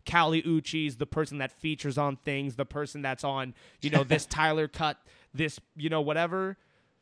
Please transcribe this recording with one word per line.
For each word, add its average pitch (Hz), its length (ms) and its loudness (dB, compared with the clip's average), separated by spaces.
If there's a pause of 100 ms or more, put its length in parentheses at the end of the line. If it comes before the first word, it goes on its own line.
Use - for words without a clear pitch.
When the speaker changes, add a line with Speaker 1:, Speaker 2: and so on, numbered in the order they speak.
Speaker 1:
Kali 165 360 4
Uchis, 151 560 0
the 139 80 -2
person 147 320 -4
that 131 140 -4
features 147 460 -4
on 143 180 0
things, 139 400 -4
the 139 80 -2
person 147 380 -6
that's 131 220 -4
on, 135 300 -4 (260)
you 143 100 -2
know, 143 140 6
this 139 220 2
Speaker 2:
<laughs> - 0 -
Speaker 1:
Tyler 156 420 2
cut, 151 300 -2 (360)
this, 147 240 0 (180)
you 151 120 -4
know, 156 120 2
whatever. 170 560 0 (460)